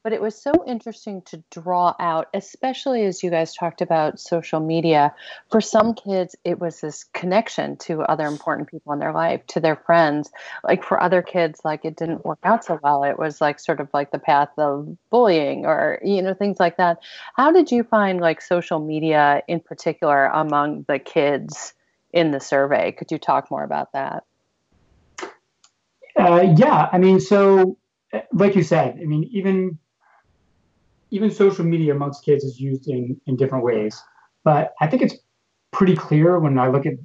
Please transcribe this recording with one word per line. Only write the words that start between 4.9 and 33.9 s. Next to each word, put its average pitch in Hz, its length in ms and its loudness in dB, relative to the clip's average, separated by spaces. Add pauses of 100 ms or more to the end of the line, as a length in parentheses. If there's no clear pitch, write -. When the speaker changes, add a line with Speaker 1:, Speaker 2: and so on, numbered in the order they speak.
Speaker 1:
For 226 80 4
some 220 340 2
kids, 190 520 -6
it 170 140 -4
was 170 200 -8
this 151 240 -12 (100)
connection 175 680 -4
to 156 240 -6
other 156 220 -2
important 147 440 -6
people 151 240 -12
in 143 60 -6
their 151 120 -4
life, 160 360 -2
to - 120 -6
their 156 160 0
friends. 151 560 2 (320)
Like, 185 220 -2
for - 180 0
other 180 180 2
kids, 170 440 -4
like, 156 180 -6
it 160 140 -8
didn't 165 280 -8
work 160 180 -8
out 220 200 2
so 160 180 -4
well. 143 220 2
It 143 160 -2
was, 156 220 -6
like, 147 180 0
sort 151 220 -4
of, 143 120 -8
like, 143 180 -4
the 143 80 -8
path 147 380 2
of 147 300 -2 (240)
bullying 156 540 2
or, 151 360 0
you 196 200 0
know, 190 120 -2
things 202 280 -2
like 175 160 0
that. 175 220 2 (360)
How 285 160 4
did 349 220 4
you 240 100 2
find, 196 380 0
like, 165 200 0
social 170 380 -2
media 151 680 2
in 170 100 -2
particular 147 680 0
among 147 600 -2
the 139 100 -2
kids 143 760 -4 (400)
in 165 180 2
the 135 80 -4
survey? 139 540 0
Could - 180 -12
you 156 60 -4
talk 139 340 -2
more 147 140 -6
about 147 260 -8
that? - 320 -8 (2000)
Speaker 2:
Uh, 175 380 6
yeah, 226 340 4
I 185 60 2
mean, 185 220 6
so, 196 580 4 (360)
uh, 214 60 -6 (140)
like 202 220 2
you 175 80 4
said, 131 380 0
I 170 40 -10
mean, 151 260 -2
even, 190 480 -2 (1300)
even 202 200 0
social 190 340 2
media 165 300 2
amongst 143 300 -6
kids 143 180 2
is 127 160 -8
used 135 300 -6
in, 127 360 -6
in 131 120 -2
different 127 260 -2
ways. 107 380 -2 (420)